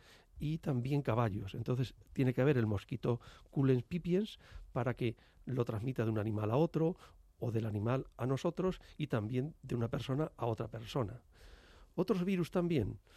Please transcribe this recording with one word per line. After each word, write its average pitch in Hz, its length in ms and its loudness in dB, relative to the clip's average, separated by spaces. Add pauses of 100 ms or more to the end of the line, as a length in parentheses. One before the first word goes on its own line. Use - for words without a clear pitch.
(380)
y 156 200 -2
también 135 440 0
caballos. 110 520 0
Entonces 123 400 -2 (180)
tiene 127 200 2
que 123 80 0
haber 139 160 6
el 113 100 2
mosquito 113 540 -2 (300)
Culex 131 320 4
pipiens 180 560 -2 (340)
para 123 220 0
que 117 220 -2 (280)
lo 123 200 0
transmita 117 400 -2
de 110 60 2
un 110 80 0
animal 104 320 0
a 117 60 4
otro 160 400 2 (440)
o 120 100 -2
del 110 160 0
animal 110 400 0 (100)
a 120 100 -4
nosotros 170 540 -2 (160)
y 147 120 -4
también 123 540 -2
de 131 120 -6
una 117 140 0
persona 131 480 -2
a 117 100 -4
otra 113 220 -2
persona. 113 520 -4 (720)
Otros 180 300 0
virus 180 260 0
también, 151 480 0 (180)